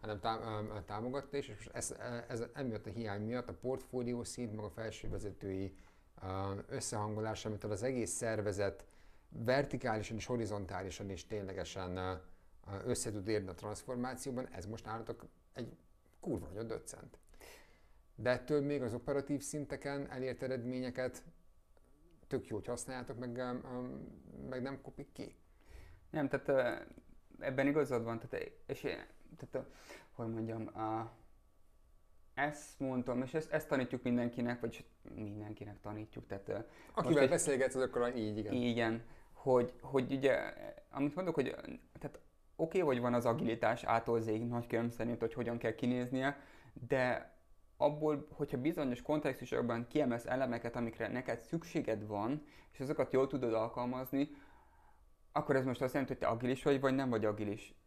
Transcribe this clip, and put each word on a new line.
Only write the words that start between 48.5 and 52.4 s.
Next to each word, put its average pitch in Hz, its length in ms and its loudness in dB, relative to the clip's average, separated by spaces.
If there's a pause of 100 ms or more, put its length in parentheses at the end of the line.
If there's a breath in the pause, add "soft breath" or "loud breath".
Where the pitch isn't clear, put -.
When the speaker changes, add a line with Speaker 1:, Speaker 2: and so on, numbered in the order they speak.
Speaker 2:
bizonyos 139 440 0
kontextusokban 120 840 2
kiemelsz 123 400 4
elemeket, 123 500 0
amikre 117 320 0
neked 123 320 -2
szükséged 113 680 -2
van, 107 360 0 (280 loud breath)